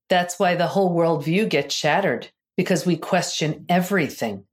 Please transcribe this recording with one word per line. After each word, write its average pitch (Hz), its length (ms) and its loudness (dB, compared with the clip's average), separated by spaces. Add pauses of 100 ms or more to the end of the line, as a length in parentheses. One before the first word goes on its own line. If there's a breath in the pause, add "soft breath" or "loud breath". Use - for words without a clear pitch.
(100)
That's 180 280 0
why 180 160 2
the 165 140 0
whole 185 260 2
worldview 165 540 2
gets 147 260 -2
shattered, 156 540 0 (280)
because 180 300 0
we 175 100 2
question - 720 -2
everything, 170 840 0